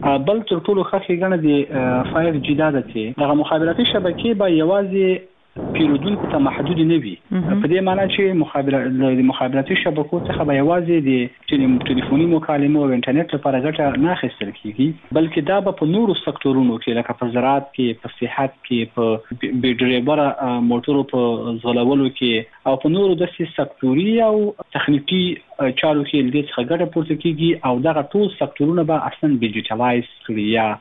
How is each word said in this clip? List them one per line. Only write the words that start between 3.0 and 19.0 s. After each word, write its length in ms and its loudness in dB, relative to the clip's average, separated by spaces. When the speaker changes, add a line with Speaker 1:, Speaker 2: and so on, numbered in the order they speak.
Speaker 1:
دغه 140 2
مخابراتي 520 0
شبکې 480 0
به 160 0
یوازې 720 2
پیرودونکو 580 0
ته 60 -2
محدود 420 -2
نه 160 4
وي. 220 -4
Speaker 2:
مهم. 300 0
Speaker 1:
په 60 0
دې 120 2
معنی 360 0
چې 40 -2
مخابره-، 680 0
د، 300 2
د 20 2
مخابراتي 560 0
شبکو 440 -2
څخه 240 -4
به 100 0
یوازې 380 2
د 380 2
ټیلی-، 400 2
ټلیفوني 380 2
مکالمو 580 2
او 80 2
انټرنیټ 420 0
لپاره 380 0
ګټه 260 0
نه 140 2
اخیستل 400 -6
کیږي، 400 -2
بلکې 260 0
دا 200 0
به 120 -2
په 140 -2
نورو 280 2
سکتورونو 640 0
کې، 120 -6
لکه 240 -2
په 160 -4
زراعت 440 0
کې، 300 -2
په 60 -12
صحت 300 -4
کې، 360 -4
په 240 0